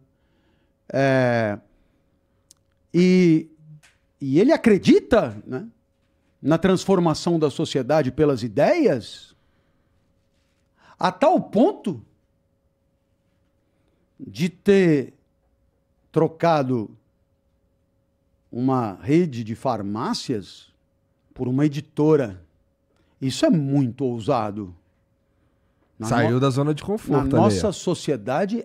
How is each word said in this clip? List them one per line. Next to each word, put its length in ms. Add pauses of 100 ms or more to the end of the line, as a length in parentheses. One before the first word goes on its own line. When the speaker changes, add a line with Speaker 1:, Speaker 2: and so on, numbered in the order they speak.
(920)
Speaker 1:
É, 640 (1400)
e, 560 (680)
e 180
ele 140
acredita, 920
né, 220 (720)
na 160
transformação 840
da 100
sociedade 600
pelas 320
ideias, 880 (1600)
a 140
tal 300
ponto 600 (2250)
de 280
ter 640 (960)
trocado 840 (1600)
uma 500
rede 400
de 140
farmácias 1160 (600)
por 140
uma 180
editora. 720 (800)
Isso 240
é 60
muito 540
ousado. 680 (1300)
Na 80
Speaker 2:
Saiu 280
Speaker 1:
no-, 60
Speaker 2:
da 100
zona 220
de 120
conforto 260
Speaker 1:
na 120
Speaker 2:
ali, 320
Speaker 1:
nossa 140
Speaker 2:
ó. 40
Speaker 1:
sociedade 920